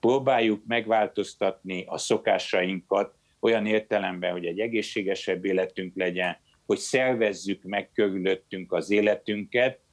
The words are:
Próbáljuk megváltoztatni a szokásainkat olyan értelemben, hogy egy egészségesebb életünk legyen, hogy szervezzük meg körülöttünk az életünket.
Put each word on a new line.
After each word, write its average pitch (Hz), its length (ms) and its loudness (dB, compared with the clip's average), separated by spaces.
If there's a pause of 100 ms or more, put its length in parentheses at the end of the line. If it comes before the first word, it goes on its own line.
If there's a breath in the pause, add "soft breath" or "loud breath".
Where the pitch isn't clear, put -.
Próbáljuk 120 640 2
megváltoztatni 104 1200 -2
a - 120 -8
szokásainkat 95 1160 0 (280)
olyan 113 240 2
értelemben, 95 680 0
hogy 87 140 -4
egy 87 140 -4
egészségesebb 101 840 -2
életünk 92 520 -2
legyen, 90 400 -2 (300 soft breath)
hogy 104 120 2
szervezzük 110 840 0
meg 98 320 -6
körülöttünk 95 760 -2
az 85 180 -2
életünket. 104 920 0 (120)